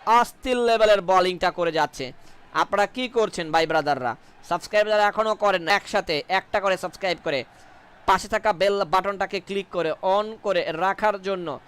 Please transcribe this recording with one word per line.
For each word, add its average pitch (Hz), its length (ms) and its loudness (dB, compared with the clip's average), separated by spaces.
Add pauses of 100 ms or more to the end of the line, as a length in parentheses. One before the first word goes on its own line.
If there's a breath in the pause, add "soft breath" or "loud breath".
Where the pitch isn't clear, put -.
অস্থির 240 520 2
লেভেলের 220 440 4
বোলিংটা 180 500 2
করে 170 200 -2
যাচ্ছে। 147 420 -4 (400 loud breath)
আপনারা 196 320 0
কি 254 220 -6
করছেন 180 440 -2
ভাই 165 160 2
ব্রাদাররা? 143 480 0 (340 soft breath)
সাবস্ক্রাইব 208 380 0
যারা 214 160 2
এখনও 214 320 0
করেন 196 260 0
না, 165 100 -2
একসাথে 185 560 -2
একটা 190 320 -2
করে 190 180 0
সাবস্ক্রাইব 175 460 -4
করে 143 200 -4 (640 loud breath)
পাশে 190 220 2
থাকা 214 260 0
বেল 196 300 0
বাটনটাকে 185 560 -2
ক্লিক 196 320 -8
করে 165 200 -2
on 208 520 -2
করে 180 240 0
রাখার 190 540 -2
জন্য 180 460 -6